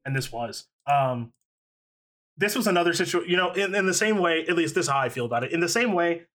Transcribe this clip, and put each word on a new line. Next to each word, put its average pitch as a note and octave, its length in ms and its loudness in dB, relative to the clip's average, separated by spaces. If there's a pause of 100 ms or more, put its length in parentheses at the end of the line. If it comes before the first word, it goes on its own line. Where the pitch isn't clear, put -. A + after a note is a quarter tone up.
And C3+ 100 -4
this C3 160 -6
was. A#2 340 -10 (240)
Um, B2+ 440 0 (1040)
this G#3 180 -2
was A#3 100 0
another F3 280 4
situa-, F3 340 -2
you F3 80 2
know, F3+ 160 2
in, G3 240 -2
in G3+ 120 2
the F#3 60 2
same G#3+ 260 2
way, E3 280 2
at F3 80 2
least E3 180 2
this F3+ 120 0
is D3 40 -2
how C#3 100 2
I B2+ 100 0
feel A#2+ 160 -4
about A#2+ 180 -2
it, - 80 -6
in E3+ 80 0
the E3+ 80 0
same A#3 240 0
way E3+ 300 0 (140)